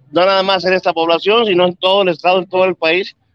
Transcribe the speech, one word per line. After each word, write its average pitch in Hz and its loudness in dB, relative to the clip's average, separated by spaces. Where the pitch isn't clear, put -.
no 170 2
nada 190 2
más 190 -2
en 185 0
esta 180 -2
población, 170 0
sino 180 2
en 180 -2
todo 196 0
el 185 0
estado, 180 0
en 175 -6
todo 185 0
el 180 -2
país, 175 -4